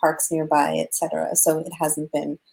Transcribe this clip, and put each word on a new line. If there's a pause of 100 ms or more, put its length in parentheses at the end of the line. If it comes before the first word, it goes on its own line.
parks
nearby,
et
cetera.
So
it
hasn't
been (140)